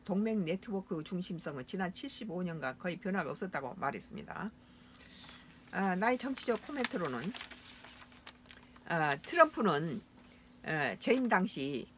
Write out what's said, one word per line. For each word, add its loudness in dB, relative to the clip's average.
동맹 2
네트워크 -2
중심성은 -6
지난 -2
칠십오 -6
년간 -4
거의 -4
변화가 0
없었다고 -4
말했습니다. -4
아, 2
나의 2
정치적 -2
코멘트로는, -2
아, 4
트럼프는, 6
어, 0
재임 4
당시, 2